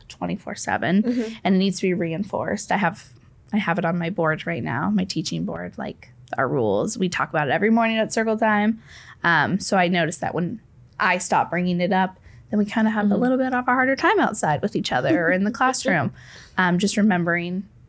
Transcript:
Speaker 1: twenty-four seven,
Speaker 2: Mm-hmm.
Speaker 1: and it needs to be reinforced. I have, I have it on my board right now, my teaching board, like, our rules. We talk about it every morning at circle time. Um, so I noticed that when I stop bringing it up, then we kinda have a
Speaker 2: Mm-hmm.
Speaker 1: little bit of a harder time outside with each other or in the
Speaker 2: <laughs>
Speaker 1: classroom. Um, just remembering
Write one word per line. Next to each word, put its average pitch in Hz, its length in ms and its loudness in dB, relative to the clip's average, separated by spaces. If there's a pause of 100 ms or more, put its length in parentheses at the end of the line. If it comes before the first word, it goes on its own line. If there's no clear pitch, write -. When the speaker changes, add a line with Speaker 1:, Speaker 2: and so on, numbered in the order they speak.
Speaker 1:
twenty-four - 460 -8
seven, 165 480 0
Speaker 2:
Mm-hmm. 233 320 -4 (100)
Speaker 1:
and 196 120 2
it - 20 4
needs 196 220 0
to - 80 -4
be 180 40 2
reinforced. 170 800 -4
I 185 60 2
have, - 340 -4 (400)
I 214 60 0
have 185 200 -2
it 180 60 -2
on 175 140 0
my 165 100 -2
board 156 380 -2
right 165 180 -4
now, 151 240 -2
my 196 160 0
teaching 165 400 -6
board, 175 320 -8
like, - 320 -12 (300)
our 131 100 2
rules. 113 480 0
We 185 140 0
talk 147 180 -2
about 151 200 0
it - 20 0
every 165 180 2
morning 226 300 2
at 214 160 -2
circle 220 240 0
time. 214 420 2 (420)
Um, 160 380 2
so - 160 0
I 180 120 4
noticed 170 340 0
that - 120 -4
when 175 240 -4 (420)
I 185 180 2
stop 170 320 0
bringing 180 300 0
it 180 120 0
up, 185 280 0 (300)
then 208 100 0
we 202 40 2
kinda 220 260 0
have 214 160 0
a - 80 2
Speaker 2:
Mm-hmm. - 80 2
Speaker 1:
little 254 160 2
bit 262 140 0
of 247 140 -2
a 254 60 4
harder 262 240 2
time 370 240 4
outside 175 420 0
with - 140 -2
each - 160 -4
other 160 340 2
or 170 60 2
in 185 100 2
the 208 80 0
Speaker 2:
<laughs> 240 80 -6
Speaker 1:
classroom. 208 540 0 (440)
Um, 180 220 2
just 202 180 0
remembering 175 680 0 (240)